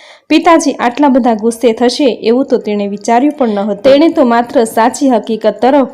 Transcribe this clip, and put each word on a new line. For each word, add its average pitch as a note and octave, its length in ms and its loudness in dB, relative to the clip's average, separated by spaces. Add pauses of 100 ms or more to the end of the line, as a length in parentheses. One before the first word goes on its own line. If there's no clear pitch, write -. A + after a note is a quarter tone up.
(300)
પિતાજી D4 420 2
આટલા A#3+ 360 -2
બધા B3 260 2
ગુસ્સે A3+ 400 -2
થશે B3 320 0
એવું A#3+ 400 0
તો B3+ 120 -2
તેણે G#3 300 -4
વિચાર્યું A#3 500 -2
પણ A#3+ 120 0
ન G3+ 100 -2
હતું. G3+ 240 -6
તેણે C#4+ 260 4
તો D#4+ 160 0
માત્ર A#3+ 380 0
સાચી A#3 460 0
હકીકત G#3+ 520 -2
તરફ C4 320 2